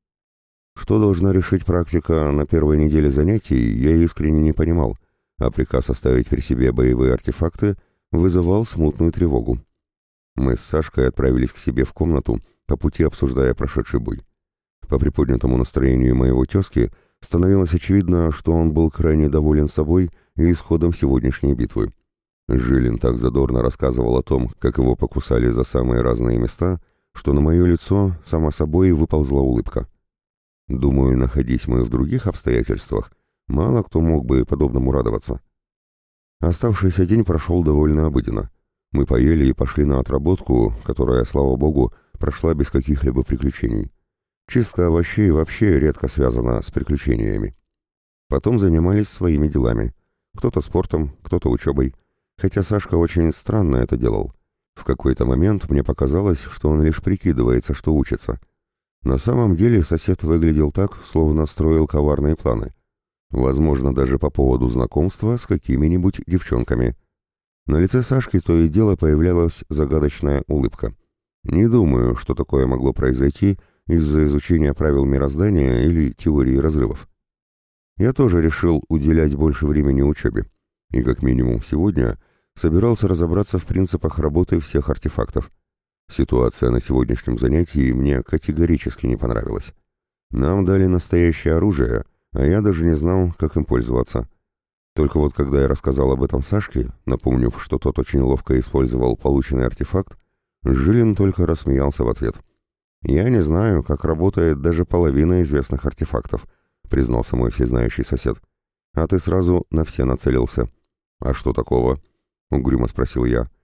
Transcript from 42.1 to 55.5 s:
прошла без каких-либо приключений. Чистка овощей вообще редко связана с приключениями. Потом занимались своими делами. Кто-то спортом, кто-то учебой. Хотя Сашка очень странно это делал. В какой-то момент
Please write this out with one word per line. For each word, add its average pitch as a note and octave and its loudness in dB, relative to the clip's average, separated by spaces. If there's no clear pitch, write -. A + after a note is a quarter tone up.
прошла D#2+ -2
без C#2+ -2
каких-либо C2+ -2
приключений. A#1+ -4
Чистка G#2 0
овощей E2+ 2
вообще D#2+ 2
редко C#2 0
связана A#1+ 0
с - -14
приключениями. G#1+ -2
Потом A2 0
занимались F#2+ 2
своими D#2 0
делами. A#1 0
Кто-то - -2
спортом, D#2+ -2
кто-то - -2
учебой. C2 0
Хотя G2 0
Сашка G2+ -2
очень E2+ 2
странно F2+ 0
это B1 0
делал. G#1+ -2
В - -20
какой-то C2 0
момент F2 0